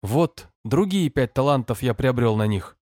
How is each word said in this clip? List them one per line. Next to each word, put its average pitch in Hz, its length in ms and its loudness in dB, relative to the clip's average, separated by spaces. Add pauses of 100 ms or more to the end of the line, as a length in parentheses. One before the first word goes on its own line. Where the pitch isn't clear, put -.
Вот, 143 460 -2 (160)
другие 180 460 0
пять 127 240 -2
талантов 131 480 0
я 123 120 0
приобрел 120 420 2
на 107 120 0
них. 101 360 -4